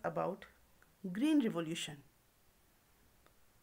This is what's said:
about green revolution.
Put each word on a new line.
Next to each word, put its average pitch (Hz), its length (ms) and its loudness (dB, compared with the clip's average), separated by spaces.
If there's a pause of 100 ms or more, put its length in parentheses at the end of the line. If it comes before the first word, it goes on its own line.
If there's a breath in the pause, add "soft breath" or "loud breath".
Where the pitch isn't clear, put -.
about 170 420 -2 (680)
green 285 320 4
revolution. 165 540 -2 (1700)